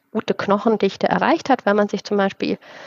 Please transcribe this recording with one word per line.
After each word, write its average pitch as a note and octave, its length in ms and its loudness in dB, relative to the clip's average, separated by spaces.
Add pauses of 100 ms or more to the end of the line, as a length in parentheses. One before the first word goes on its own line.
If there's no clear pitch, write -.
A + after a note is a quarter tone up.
(120)
gute G#3+ 240 -4
Knochendichte G3+ 720 0
erreicht G#3 420 0
hat, C4 160 2
weil G3+ 80 2
man G#3 160 2
sich G3+ 140 -6
zum G#3 140 -2
Beispiel G3 420 -2 (280)